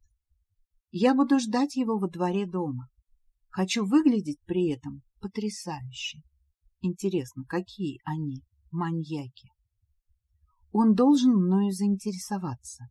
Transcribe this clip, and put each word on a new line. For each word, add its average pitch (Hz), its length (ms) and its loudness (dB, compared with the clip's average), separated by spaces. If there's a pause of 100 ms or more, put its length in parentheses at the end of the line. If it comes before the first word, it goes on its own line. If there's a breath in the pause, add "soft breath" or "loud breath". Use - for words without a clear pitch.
(920)
Я 233 240 4
буду 269 240 4
ждать 247 380 0
его 226 220 0
во 190 100 -2
дворе 180 360 -2
дома. 160 440 -6 (600)
Хочу 190 380 -2
выглядеть 226 580 2
при 175 260 0
этом 143 320 -8 (180)
потрясающе. 165 1000 -8 (600)
Интересно, 175 640 -4
какие 170 600 -6
они 151 380 -6 (280)
маньяки? 160 800 -6 (1200)
Он 220 220 6
должен 254 380 6
мною 196 380 4
заинтересоваться, 190 1200 -4